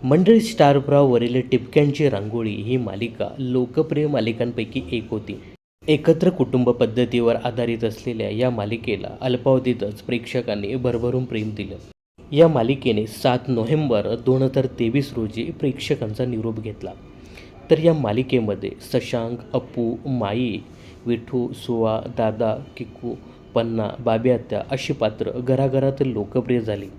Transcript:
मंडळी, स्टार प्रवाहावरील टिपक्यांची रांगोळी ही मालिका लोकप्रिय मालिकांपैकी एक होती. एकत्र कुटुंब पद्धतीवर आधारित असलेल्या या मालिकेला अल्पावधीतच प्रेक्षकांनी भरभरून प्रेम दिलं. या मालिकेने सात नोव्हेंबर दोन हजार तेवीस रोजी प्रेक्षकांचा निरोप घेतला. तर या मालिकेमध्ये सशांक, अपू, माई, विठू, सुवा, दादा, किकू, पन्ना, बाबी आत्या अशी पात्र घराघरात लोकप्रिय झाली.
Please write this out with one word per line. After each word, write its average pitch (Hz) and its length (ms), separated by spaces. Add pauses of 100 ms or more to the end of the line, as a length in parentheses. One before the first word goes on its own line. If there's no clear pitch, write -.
मंडळी, 185 340
स्टार 143 400
प्रवाहावरील 127 600 (100)
टिपक्यांची 143 580
रांगोळी 107 420
ही 104 260
मालिका 113 500 (120)
लोकप्रिय 135 680
मालिकांपैकी 120 760 (100)
एक 113 180
होती. 104 320 (460)
एकत्र 165 420
कुटुंब 123 400
पद्धतीवर 117 680
आधारित 117 480
असलेल्या 110 460
या 117 200
मालिकेला 110 580 (140)
अल्पावधीतच 123 800
प्रेक्षकांनी 117 760
भरभरून 123 500
प्रेम 110 300
दिलं. 101 200 (560)
या 156 160
मालिकेने 120 600
सात 123 400
नोव्हेंबर 117 680 (100)
दोन 131 160
हजार 131 240
तेवीस 127 500
रोजी 110 280
प्रेक्षकांचा 127 800
निरोप 113 340
घेतला. 104 320 (800)
तर 156 80
या 165 140
मालिकेमध्ये 113 760 (120)
सशांक, 117 580 (140)
अपू, 120 420 (100)
माई, 117 520 (480)
विठू, 120 480
सुवा, 113 480 (160)
दादा, 110 380 (220)
किकू, 120 380 (400)
पन्ना, 113 340 (100)
बाबी 117 300
आत्या 113 420
अशी 135 220
पात्र - 380
घराघरात 131 680
लोकप्रिय 120 600
झाली. 101 260 (100)